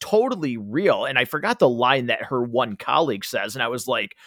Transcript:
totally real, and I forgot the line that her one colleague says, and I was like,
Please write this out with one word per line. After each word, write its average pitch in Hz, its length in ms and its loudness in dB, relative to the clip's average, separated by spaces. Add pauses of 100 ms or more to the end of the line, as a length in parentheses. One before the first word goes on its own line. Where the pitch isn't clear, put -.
totally 202 560 0
real, 113 480 0
and 135 140 0
I 127 60 4
forgot 185 340 -2
the 147 100 8
line 123 380 2
that 113 180 -2
her 127 180 -2
one 117 340 -2
colleague 131 480 0
says, 104 300 -6
and 131 80 -4
I 113 60 0
was 123 180 -6
like, 113 300 -2 (100)